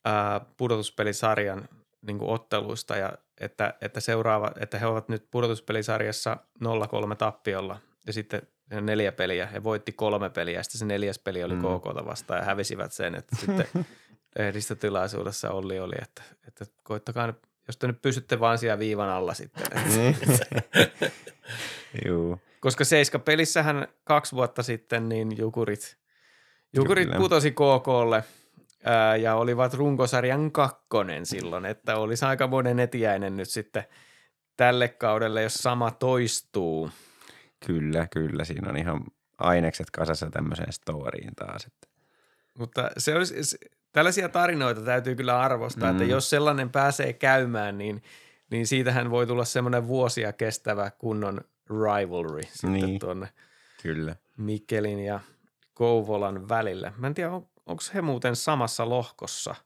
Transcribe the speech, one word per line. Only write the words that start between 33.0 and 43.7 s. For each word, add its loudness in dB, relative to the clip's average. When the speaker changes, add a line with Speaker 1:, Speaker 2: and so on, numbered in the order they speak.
Speaker 1:
nyt -6
sitten -6
tälle 6
kaudelle, 2
jos -2
sama 0
toistuu. 0
Speaker 2:
Kyllä, 0
kyllä. -2
Siinä -6
on -4
ihan -2
ainekset 2
kasassa -2
tämmöiseen -4
storyin -8
taas, -12
että -20
Speaker 1:
Mutta -2
se 2
olisi, 0
s-, -2